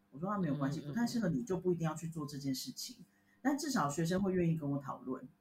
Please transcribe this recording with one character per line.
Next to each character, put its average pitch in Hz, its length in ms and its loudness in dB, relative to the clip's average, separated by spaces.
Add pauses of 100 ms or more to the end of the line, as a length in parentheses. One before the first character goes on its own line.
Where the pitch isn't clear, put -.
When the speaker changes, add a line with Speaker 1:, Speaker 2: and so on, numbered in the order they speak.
(120)
Speaker 1:
我 131 60 -16
说 180 140 -4
：“那 202 60 0
没 180 100 0
有 143 80 0
关 143 160 0
系， 156 80 -4
Speaker 2:
嗯， - 20 -8
嗯， - 20 -14
嗯， - 20 -10
嗯。 - 20 -6
Speaker 1:
不 143 80 -6
太 233 100 2
适 233 140 0
合 202 80 2
你 131 160 2
就 185 140 0
不 180 160 2
一 - 20 4
定 165 100 -2
要 156 80 0
去 160 140 -6
做 160 180 -6
这 143 120 -8
件 139 180 -2
事 - 160 -8
情。” - 240 -10 (460)
但 277 160 4
至 311 120 -4
少 175 200 2
学 165 160 0
生 185 180 2
会 190 100 2
愿 175 160 6
意 160 60 4
跟 147 160 -2
我 139 80 0
讨 - 200 -8
论， - 280 -6 (140)